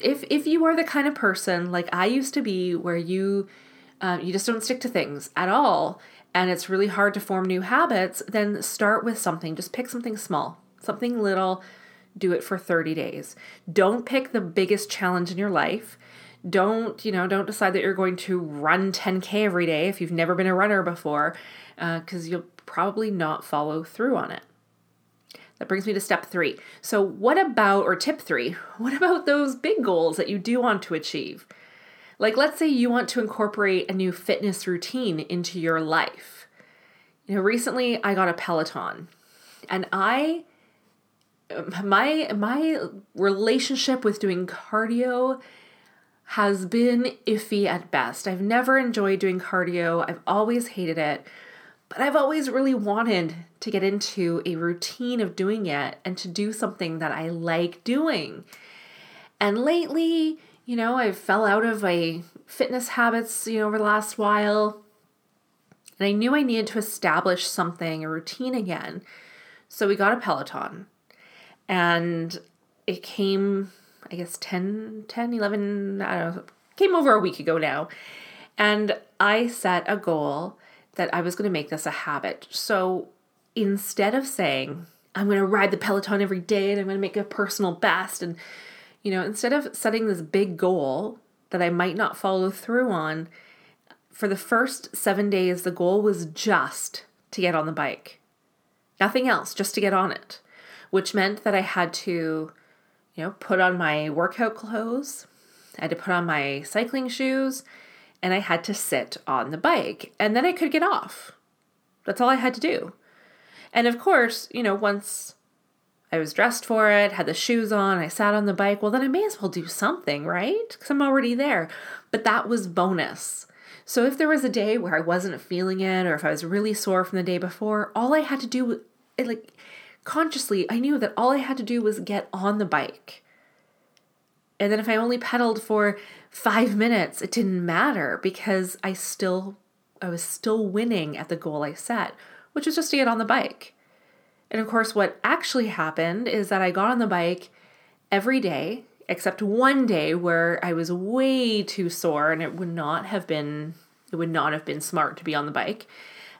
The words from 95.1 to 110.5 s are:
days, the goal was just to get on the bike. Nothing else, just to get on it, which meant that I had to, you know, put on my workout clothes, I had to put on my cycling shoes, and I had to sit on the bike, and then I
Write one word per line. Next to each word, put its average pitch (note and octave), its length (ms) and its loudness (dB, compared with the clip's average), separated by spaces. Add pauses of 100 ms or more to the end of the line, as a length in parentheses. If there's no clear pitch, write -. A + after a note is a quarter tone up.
days, F3+ 320 2
the F#3 80 -2
goal F3+ 320 2
was F#3 240 2
just - 800 -2 (260)
to - 100 -8
get F3 140 2
on D#3 120 2
the D#3+ 60 -4
bike. - 480 -6 (800)
Nothing B3+ 300 4
else, F#3+ 260 0
just - 200 -2
to A3 60 0
get G3 120 2
on F#3+ 180 2
it, - 300 -12 (500)
which F#3+ 240 0
meant G3+ 300 0
that G#3 100 2
I F#3+ 60 4
had F3 340 0
to, D#3+ 560 -4 (640)
you D#3+ 100 -8
know, F#3+ 140 -8
put F#3 220 0
on F3+ 180 4
my D3+ 320 0
workout F3+ 460 -2
clothes, A3+ 720 -6 (500)
I - 40 -8
had D#3+ 80 -2
to E3 60 -4
put - 160 -2
on F3 140 2
my C#3+ 360 -2
cycling A#3 460 -2
shoes, C4 540 -2 (580)
and F#3 140 2
I G3 60 2
had E3+ 240 -2
to G3+ 100 -2
sit - 420 -4 (100)
on C3 260 -2
the D#3 60 -6
bike, - 600 0
and G#3+ 160 2
then B3 100 4
I F4+ 80 4